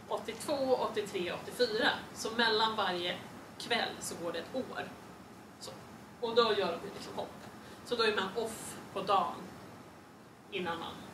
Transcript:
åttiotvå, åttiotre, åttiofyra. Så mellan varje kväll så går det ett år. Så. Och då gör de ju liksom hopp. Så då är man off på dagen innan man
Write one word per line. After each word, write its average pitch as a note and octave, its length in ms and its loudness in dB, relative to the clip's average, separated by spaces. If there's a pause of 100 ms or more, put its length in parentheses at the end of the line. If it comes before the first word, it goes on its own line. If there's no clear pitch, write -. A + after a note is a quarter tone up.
åttiotvå, B3+ 680 2
åttiotre, G3+ 580 0
åttiofyra. A3 560 2 (260)
Så A3 160 -4
mellan A3 440 4
varje F3+ 420 2 (420)
kväll A#3 300 2 (100)
så - 240 -4
går E3+ 80 0
det E3 80 -2
ett - 160 -6
år. - 320 -4 (720)
Så. - 120 -10 (500)
Och A3+ 140 2
då A#3+ 80 10
gör G3 280 4 (100)
de - 60 -8
ju - 60 -8
liksom - 220 -10
hopp. - 180 -4 (520)
Så A#3+ 100 0
då A3+ 80 4
är G#3 120 6
man F#3+ 140 2 (160)
off - 300 -6 (180)
på G3 80 -2
dagen F#3+ 340 6 (1160)
innan E3+ 280 0
man - 140 -6 (200)